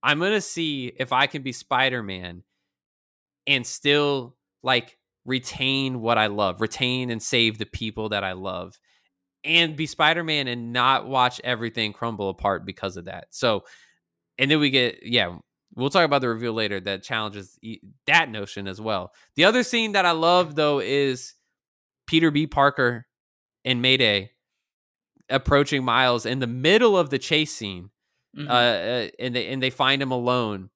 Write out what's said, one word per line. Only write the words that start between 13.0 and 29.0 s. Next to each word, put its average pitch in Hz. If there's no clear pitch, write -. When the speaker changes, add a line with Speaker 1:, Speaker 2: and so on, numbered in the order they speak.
Speaker 1:
that." 92
So, 110
and 135
then 156
we 147
get, 123
yeah, 98
we'll 131
talk 180
about 143
the 123
reveal 113
later 104
that 95
challenges 104
e-, 113
that 160
notion 101
as 95
well. 104
The 151
other 233
scene 226
that 196
I 175
love, 165
though, 147
is 131
Peter 160
B. 147
Parker 131
and 123
Mayday 117
approaching 143
Miles 123
in 127
the 127
middle 190
of 160
the 139
chase 151
scene, 98
Speaker 2:
Mm-hmm. 147
Speaker 1:
uh, 120
uh, 117